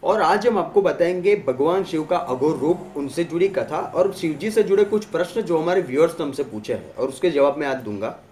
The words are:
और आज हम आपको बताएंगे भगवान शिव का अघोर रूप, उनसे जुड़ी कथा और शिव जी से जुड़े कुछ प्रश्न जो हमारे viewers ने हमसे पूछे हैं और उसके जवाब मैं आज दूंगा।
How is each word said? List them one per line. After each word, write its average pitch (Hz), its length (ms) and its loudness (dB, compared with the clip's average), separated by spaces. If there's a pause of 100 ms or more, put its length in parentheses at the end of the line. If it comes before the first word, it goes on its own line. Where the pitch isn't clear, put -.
और 196 200 2
आज 196 240 2
हम 220 120 2
आपको 185 240 2
बताएंगे 180 540 2
भगवान 151 480 0
शिव 160 200 -2
का 175 120 0
अघोर 135 400 0
रूप, 160 400 -4
उनसे 143 280 -4
जुड़ी 170 240 0
कथा - 300 -4 (160)
और 196 180 2
शिव 160 200 -4
जी 160 180 -4
से 220 120 2
जुड़े 196 220 4
कुछ 208 200 0
प्रश्न 180 380 -4
जो 165 160 0
हमारे 175 220 2
viewers 156 400 2
ने 160 40 0
हमसे 139 200 -4
पूछे 107 300 -6
हैं - 200 -10
और 127 140 -2
उसके 175 220 0
जवाब 143 260 4
मैं 147 100 -4
आज 131 100 -2
दूंगा। 107 340 -6 (220)